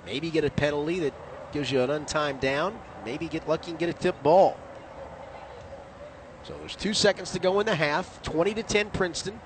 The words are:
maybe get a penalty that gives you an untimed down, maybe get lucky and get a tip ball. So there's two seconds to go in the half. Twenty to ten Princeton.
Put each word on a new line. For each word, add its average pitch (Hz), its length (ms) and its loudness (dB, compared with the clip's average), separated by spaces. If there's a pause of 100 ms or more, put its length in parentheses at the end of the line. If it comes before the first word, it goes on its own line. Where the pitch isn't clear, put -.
maybe 143 260 -4
get 151 140 4
a 135 60 4
penalty 147 500 2
that 139 140 0 (380)
gives 139 200 -2
you 131 80 6
an 127 100 4
untimed 147 500 0
down, 151 380 0 (280)
maybe 151 220 -4
get 156 200 -4
lucky 160 220 0
and 160 100 -8
get 170 80 2
a 160 60 -2
tip - 280 0
ball. 160 360 8 (1800)
So - 180 -14
there's - 160 -10
two 208 160 -2
seconds 185 380 4
to 180 80 -4
go 185 220 4
in 208 60 0
the 202 100 2
half. 156 460 0
Twenty 175 300 2
to 220 100 -4
ten 208 280 2
Princeton. 185 560 -2